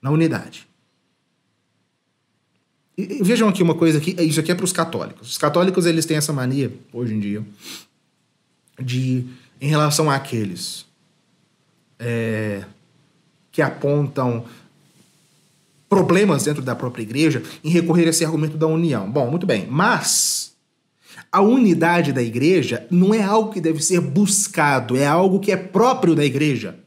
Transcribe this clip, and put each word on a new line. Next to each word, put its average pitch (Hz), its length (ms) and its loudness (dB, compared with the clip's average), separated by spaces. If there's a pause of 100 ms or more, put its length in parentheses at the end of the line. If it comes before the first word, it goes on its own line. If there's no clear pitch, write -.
Na 131 100 -4
unidade. 156 580 -2 (2250)
E, 190 60 -6 (180)
e - 20 2
vejam 220 260 4
aqui 190 140 2
uma 165 120 4
coisa, 156 260 2
que 160 100 -4 (120)
isso 156 160 2
aqui 160 140 -2
é - 20 2
pros 180 180 -4
católicos. - 580 -6
Os - 80 -8
católicos, 175 480 2
eles 160 200 0
têm 156 100 0
essa 151 160 -2
mania, 131 400 -2 (200)
hoje 117 220 -6
em 107 60 -2
dia, 104 240 -6 (1400)
de, 127 440 -2 (360)
em 143 80 -2
relação 151 420 2
àqueles 107 760 -6 (1160)
é, 110 600 -4 (840)
que - 120 0
apontam 135 840 -2 (1400)
problemas 180 560 2
dentro 147 180 -2
da 127 120 -4
própria 120 280 -8
igreja 117 400 0 (200)
em 156 80 -4
recorrer 175 360 4
a 165 40 2
esse 165 140 0
argumento 156 320 -2
da 156 100 0
união. 156 440 0
Bom, 123 200 0
muito 175 160 -2
bem, 110 220 0
mas - 840 -2 (760)
a 185 100 2
unidade 175 720 4
da 127 100 -2
igreja 123 680 0
não 180 240 4
é 220 80 0
algo 208 300 0
que 185 80 -6
deve 156 220 -2
ser 175 180 2
buscado, 139 960 0
é 139 100 2
algo 185 340 2
que 196 120 0
é 185 40 0
próprio 214 580 2
da 147 100 2
igreja. 131 640 -2